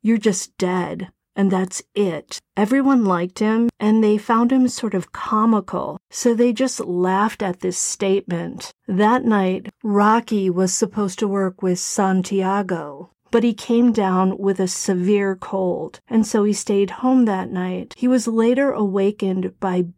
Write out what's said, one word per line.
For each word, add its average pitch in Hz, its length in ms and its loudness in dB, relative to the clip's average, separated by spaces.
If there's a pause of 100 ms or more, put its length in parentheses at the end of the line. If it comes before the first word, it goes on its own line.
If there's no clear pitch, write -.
you're 220 160 2
just 208 400 0
dead. 180 540 -4 (240)
And 196 120 2
that's 185 320 -2 (140)
it." 180 460 -4 (160)
Everyone 254 480 2
liked 180 340 0
him, 226 300 2 (100)
and 220 240 4
they 214 160 4
found 233 320 2
him 262 160 4
sort 220 280 -4
of 185 180 -4
comical, 214 880 -2 (120)
so - 240 0
they 240 180 2
just 262 280 -2
laughed 185 600 0
at 185 200 -4
this 185 180 -4
statement. 180 920 -4 (160)
That 214 360 2
night, 190 440 0 (160)
Rocky 208 680 2
was 185 220 0
supposed 196 480 -4
to 214 80 0
work 190 340 -2
with 180 160 0
Santiago, 185 1300 -2 (200)
but 233 140 2
he 233 80 2
came 240 400 2
down 190 460 2
with 196 200 0
a 190 80 0
severe 190 720 0
cold, 185 720 -4
and 226 180 2
so 214 180 0
he 208 100 2
stayed 202 340 0 (140)
home 254 240 4
that 190 260 -4
night. 185 420 -6
He 247 140 -2
was 247 180 2
later 240 460 2
awakened 196 880 -2
by 180 240 -2 (140)